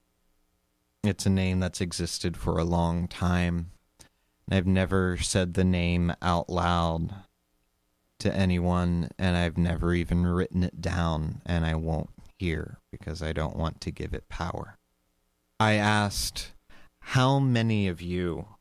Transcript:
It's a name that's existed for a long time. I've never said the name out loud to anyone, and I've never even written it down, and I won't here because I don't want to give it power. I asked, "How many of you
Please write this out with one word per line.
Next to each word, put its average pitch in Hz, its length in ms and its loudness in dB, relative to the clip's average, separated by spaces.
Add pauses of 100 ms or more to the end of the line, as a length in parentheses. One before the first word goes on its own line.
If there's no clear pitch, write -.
(1040)
It's 101 240 0
a 98 40 4
name 92 280 4
that's 90 220 0
existed 87 560 -4
for 85 220 -2
a 82 60 2
long 85 440 0
time. 87 640 0 (760)
I've 95 180 2
never 92 500 2
said 90 380 0
the 92 100 4
name 87 480 2 (100)
out 87 260 0
loud 87 760 0 (960)
to - 160 0
anyone, 90 840 2
and 90 180 0
I've 85 220 0
never 85 360 2
even 87 320 2
written 90 360 0
it - 180 -4
down, 82 640 -2
and 85 200 0
I 80 100 0
won't 80 360 -2 (280)
here 80 400 -4 (120)
because - 320 -10
I 78 100 -4
don't 78 240 -4
want 80 260 -2
to - 80 -6
give - 240 -8
it - 140 -12
power. - 500 -8 (800)
I 110 160 4
asked, 104 800 0 (480)
"How 135 380 2
many 113 500 2
of 85 120 -4
you 87 600 -4